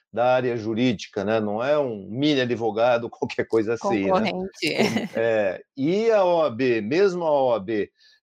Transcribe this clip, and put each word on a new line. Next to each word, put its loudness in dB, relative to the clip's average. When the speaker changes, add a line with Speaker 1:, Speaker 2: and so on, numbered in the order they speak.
Speaker 1:
da 0
área 0
jurídica, -2
né? 0
Não -4
é 0
um -4
mini 0
advogado, 0
<laughs> -
qualquer -6
coisa 2
assim, -2
né? 2
Speaker 2:
Concorrente. -2
Speaker 1:
É, 0
e 0
a 4
O 2
A 2
B, 0
mesmo 0
a 2
O 2
A 2
B, -4